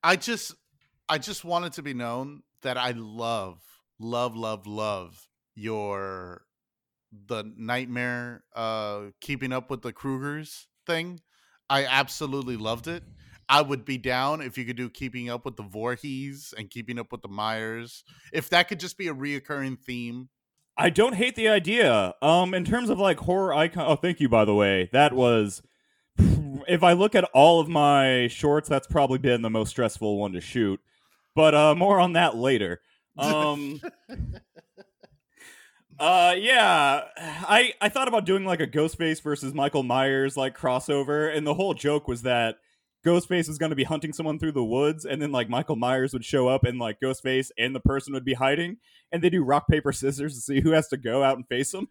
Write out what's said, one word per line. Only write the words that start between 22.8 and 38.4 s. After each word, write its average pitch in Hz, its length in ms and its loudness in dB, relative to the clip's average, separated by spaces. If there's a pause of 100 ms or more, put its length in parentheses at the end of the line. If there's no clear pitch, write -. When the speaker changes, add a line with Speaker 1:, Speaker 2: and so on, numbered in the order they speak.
Speaker 2:
of, 185 80 0
like, 190 220 2
horror 185 340 0
icon, 160 360 0
oh, 147 80 4
thank 175 240 -2
you, 135 80 2
by 110 160 6
the 104 100 2
way. 98 380 2
That 143 180 6
was, 120 500 2 (560)
if 151 640 2
I 175 120 8
look 196 200 4
at 185 200 6
all 165 260 10
of 156 80 0
my 139 600 4
shorts, 147 400 0
that's 139 180 0
probably 135 300 2
been 123 240 2
the 113 80 -2
most 110 220 -2
stressful 107 460 -2
one 101 140 -2
to 90 80 -6
shoot. 101 400 -2 (560)
But, 156 180 6
uh, 151 220 6
more 190 240 4
on 175 140 4
that 165 240 2
later. 110 420 0 (380)
Um, 147 640 -2 (260)
Speaker 1:
<laughs> - 1900 -18
Speaker 2:
uh, 175 380 6
yeah, 185 640 4 (160)
I, 185 640 2
I 208 80 2
thought 262 180 0
about 226 180 0
doing, 190 200 0